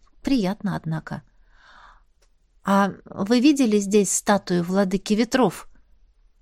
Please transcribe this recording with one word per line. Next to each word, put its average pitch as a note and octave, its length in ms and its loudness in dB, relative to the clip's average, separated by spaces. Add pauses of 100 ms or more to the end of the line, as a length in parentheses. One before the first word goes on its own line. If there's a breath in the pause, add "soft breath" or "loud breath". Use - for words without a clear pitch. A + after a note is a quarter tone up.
(220)
Приятно, G3+ 540 -4
однако. D#3 460 -10 (1400 soft breath)
"А G3 280 2 (120)
вы A#3 360 -2
видели C4 380 4
здесь G3 340 2
статую F#3 500 0
Владыки F#3+ 520 -2
Ветров?" A3+ 540 0 (720)